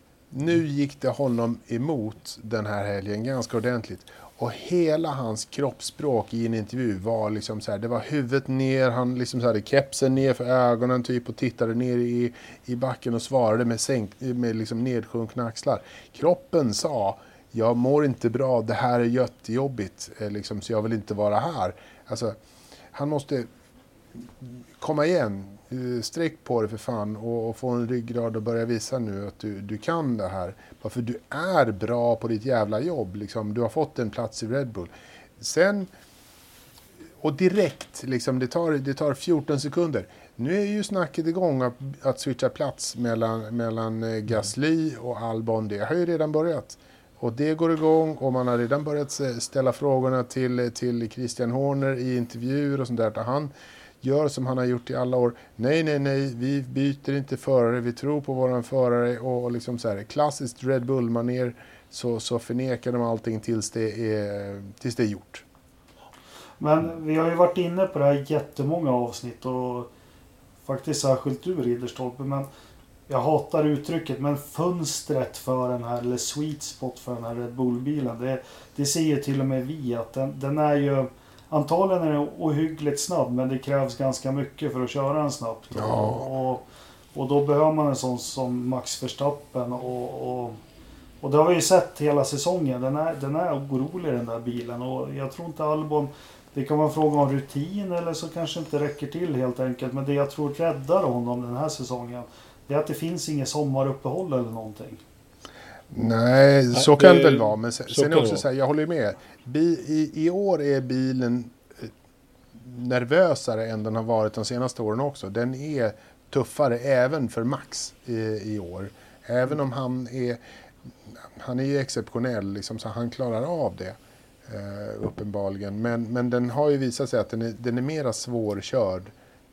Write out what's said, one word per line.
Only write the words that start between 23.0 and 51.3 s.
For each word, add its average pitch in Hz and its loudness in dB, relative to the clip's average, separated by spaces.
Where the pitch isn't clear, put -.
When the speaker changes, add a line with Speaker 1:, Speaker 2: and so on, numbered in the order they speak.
Speaker 1:
måste 143 -2
komma 151 0
igen, 113 0
eh, 123 -4
sträck 160 -4
på 117 0
det 107 0
för 110 -8
fan 107 -4
och, 113 -4
och 113 -6
få 127 -6
en 120 0
ryggrad 117 -2
och 107 -4
börja 117 0
visa 120 -2
nu 101 -4
att - -16
du, 101 -8
du 101 -8
kan 156 -2
det 98 -2
här. 95 -6
Bara 110 -6
för 123 -4
du 117 -4
är 151 4
bra 117 2
på 117 -4
ditt 113 -2
jävla 110 2
jobb, 123 -4
liksom. 104 -6
Du 120 -2
har 117 2
fått 147 -2
en 113 -2
plats - -6
i 117 -6
Red 131 -2
Bull. 95 -10
Sen... 190 2
Och 151 -2
direkt, 185 0
liksom, 127 0
det 127 -2
tar, 165 0
det 139 -2
tar 143 0
fjorton 147 0
sekunder. 143 -2
Nu 156 0
är 208 0
ju 208 -2
snacket 175 -2
igång 165 0
att, 123 0
att 127 0
switcha 131 0
plats - -6
mellan, 113 -2
mellan, 113 -2
eh, 113 -2
Gasly 131 0
och 117 -6
Albon. 113 -2
Det 101 -4
har 110 -2
ju 175 2
redan 156 0
börjat. 156 -2
Och 120 -4
det 147 0
går 165 2
igång 156 4
och 135 0
man 127 2
har 120 4
redan 135 2
börjat 147 -2
s-, 123 -2
ställa 131 0
frågorna 131 2
till, 123 0
till 120 -2
Christian 120 -4